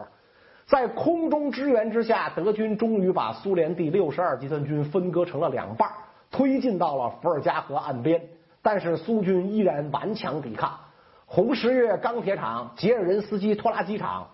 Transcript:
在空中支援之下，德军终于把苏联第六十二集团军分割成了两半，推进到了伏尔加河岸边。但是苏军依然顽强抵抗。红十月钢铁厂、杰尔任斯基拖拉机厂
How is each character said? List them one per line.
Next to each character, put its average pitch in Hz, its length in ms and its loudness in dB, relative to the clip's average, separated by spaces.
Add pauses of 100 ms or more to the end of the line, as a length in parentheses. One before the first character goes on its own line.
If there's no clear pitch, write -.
(680)
在 254 200 4
空 330 440 0
中 294 200 0
支 269 200 -2
援 226 180 2
之 226 140 0
下， 202 320 0
德 196 180 0
军 214 240 -2
终 226 240 2
于 185 100 4
把 120 220 0
苏 196 220 -2
联 170 200 2
第 165 140 0
六 170 220 2
十 170 100 -2
二 156 160 0
集 135 100 -10
团 143 180 -2
军 147 180 0
分 180 280 -2
割 175 140 0
成 147 160 -6
了 160 80 0
两 107 260 -6
半， 208 140 0 (400)
推 269 300 2
进 220 180 0
到 160 180 0
了 120 140 -2 (140)
伏 156 40 -2
尔 151 140 2
加 156 180 0
河 139 160 -6
岸 131 280 -4
边。 165 260 2 (320)
但 208 180 2
是 160 180 -2
苏 220 260 0
军 185 280 0
依 214 60 -2
然 151 320 2
顽 175 240 -4
强 151 300 -6
抵 113 100 -10
抗。 - 240 -4 (480)
红 233 300 2
十 233 180 2
月 233 240 4
钢 233 240 -2
铁 190 160 0
厂、 117 380 -6
杰 214 180 4
尔 151 100 2
任 190 160 2
斯 208 200 -4
基 208 160 2
拖 - 160 0
拉 202 100 -2
机 196 160 -4
厂 180 360 -6